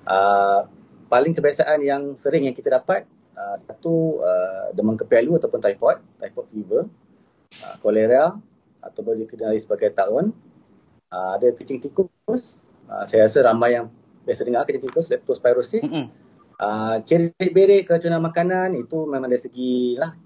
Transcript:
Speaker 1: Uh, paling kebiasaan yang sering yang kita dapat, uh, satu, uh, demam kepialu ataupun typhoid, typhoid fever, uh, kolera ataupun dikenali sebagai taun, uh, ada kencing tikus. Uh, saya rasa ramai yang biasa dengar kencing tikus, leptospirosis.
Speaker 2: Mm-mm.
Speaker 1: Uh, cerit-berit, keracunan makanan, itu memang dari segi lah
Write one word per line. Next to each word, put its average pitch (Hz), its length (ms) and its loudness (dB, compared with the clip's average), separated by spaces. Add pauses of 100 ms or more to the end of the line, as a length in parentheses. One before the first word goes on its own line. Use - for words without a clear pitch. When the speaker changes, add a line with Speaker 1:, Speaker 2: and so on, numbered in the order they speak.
Speaker 1:
Uh, 98 640 2 (400)
paling 131 240 2
kebiasaan 147 480 0
yang 143 400 -2
sering 139 320 0
yang 123 60 -10
kita 127 100 -6
dapat, 131 400 0 (320)
uh, 101 160 -8
satu, 160 640 -4
uh, 92 560 -2
demam 110 240 0
kepialu 127 400 2
ataupun - 240 -4
typhoid, 107 400 0 (160)
typhoid 110 320 -12
fever, 107 320 -4 (800)
uh, - 160 -16
kolera 120 560 2 (480)
ataupun 110 400 -6
dikenali 110 400 -4
sebagai 104 320 -2
taun, 120 400 -2 (800)
uh, 92 240 -4
ada 120 160 2
kencing 131 240 -10
tikus. - 800 -6 (320)
Uh, 101 160 -8
saya 110 240 6
rasa 131 160 6
ramai 117 320 4
yang 113 80 -8 (400)
biasa 123 160 -2
dengar 123 240 0
kencing 135 240 -6
tikus, 165 160 -2
leptospirosis. 123 800 0
Speaker 2:
Mm-mm. 139 240 -6 (480)
Speaker 1:
Uh, 110 480 -2
cerit-berit, 185 800 4
keracunan 170 320 0
makanan, 175 560 -2
itu 151 320 -6
memang 131 240 -4
dari 120 80 2
segi 123 560 -2
lah 160 160 -4 (140)